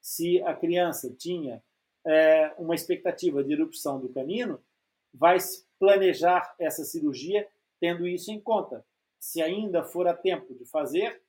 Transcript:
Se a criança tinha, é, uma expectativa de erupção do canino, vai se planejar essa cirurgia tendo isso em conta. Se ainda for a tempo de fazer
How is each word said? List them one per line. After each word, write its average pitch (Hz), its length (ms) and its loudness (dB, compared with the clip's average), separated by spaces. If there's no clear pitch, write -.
Se 175 420 0
a 170 120 -2
criança 170 600 -2
tinha, 151 480 -8
é, 156 520 6
uma 170 160 -2
expectativa 165 720 -2
de 143 80 -2
erupção 151 480 -4
do 127 80 -8
canino, 151 520 -6
vai 175 260 4
se - 240 -10
planejar 180 800 4
essa 156 260 -4
cirurgia 156 640 -4
tendo 175 260 -2
isso 175 240 -6
em 214 100 -8
conta. 196 440 -2
Se - 220 -6
ainda 180 420 0
for 175 240 -2
a 170 80 2
tempo 175 400 -4
de - 100 -18
fazer 156 640 -2